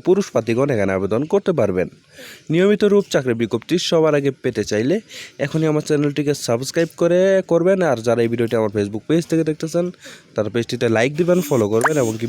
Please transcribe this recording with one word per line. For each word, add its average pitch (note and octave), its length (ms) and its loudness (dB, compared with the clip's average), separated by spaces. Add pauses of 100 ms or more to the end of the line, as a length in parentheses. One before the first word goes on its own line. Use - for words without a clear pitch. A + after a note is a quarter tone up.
পুরুষ F#3+ 260 2
প্রার্থীগণ A#2 420 0
এখানে G2 240 0
আবেদন G2+ 240 -2 (100)
করতে G3+ 260 0
পারবেন। F#2 300 0 (640)
নিয়মিত G3 300 2 (100)
রূপ G3+ 200 4
চাকরি B2+ 300 0
বিজ্ঞপ্তি A#2 320 -4 (140)
সবার D#3+ 300 2
আগে C#3 120 -2 (120)
পেতে A2+ 280 -2
চাইলে A#2+ 260 0 (480)
এখনই D#3+ 280 -2
আমার D3+ 160 -2
চ্যানেলটিকে D3 440 0 (140)
সাবস্ক্রাইব C3 440 -2 (100)
করে F3 200 4 (300)
করবেন। E3+ 280 2 (120)
আর A#2 160 2
যারা A#2 160 2
এই A#2 100 2
ভিডিওটি A#2 280 0
আমার G#2+ 160 0
Facebook G#2 320 -4
পেজ D#3+ 220 2
থেকে E3 200 2
দেখতেছেন, D#3+ 340 -4 (500)
তারা G#2+ 200 -2
পেজটিতে A#2+ 320 -2 (100)
লাইক B2+ 240 2
দিবেন, F3 180 2 (100)
ফলো A#2 240 2
করবেন, B2 300 2
এমনকি A2+ 260 -4